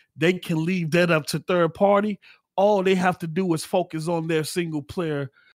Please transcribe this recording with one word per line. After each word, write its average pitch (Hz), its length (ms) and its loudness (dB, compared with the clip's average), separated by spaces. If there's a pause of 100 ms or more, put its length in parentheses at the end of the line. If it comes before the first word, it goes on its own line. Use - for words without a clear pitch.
(160)
They 165 180 2
can 170 300 -2
leave 175 280 -2
that 170 200 2
up 156 160 2
to 156 120 -4
third 170 340 0
party. 202 460 2 (360)
All 196 280 2
they 190 120 4
have 180 240 0
to 170 80 -8
do 170 260 0
is 156 120 -4
focus 165 420 -2
on 165 200 -2
their 160 180 0
single 160 360 -4
player 147 480 -6 (300)